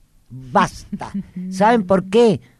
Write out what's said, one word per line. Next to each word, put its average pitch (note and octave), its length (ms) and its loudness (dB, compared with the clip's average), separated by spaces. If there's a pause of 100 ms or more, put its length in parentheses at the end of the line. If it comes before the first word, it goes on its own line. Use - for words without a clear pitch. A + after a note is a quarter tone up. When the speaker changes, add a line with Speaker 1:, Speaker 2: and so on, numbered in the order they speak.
(300)
Speaker 1:
basta. C3 800 -6 (200)
Speaker 2:
<laughs> F#3 180 -12
Speaker 1:
¿Saben G#3 380 2
por F#3 220 2
qué? G#3+ 320 4 (180)